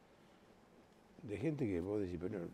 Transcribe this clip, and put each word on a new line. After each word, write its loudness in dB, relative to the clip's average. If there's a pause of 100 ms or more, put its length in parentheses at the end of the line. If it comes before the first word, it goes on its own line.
(1200)
de -4
gente 2
que 4
vos 2
decís, 0
"Pero -2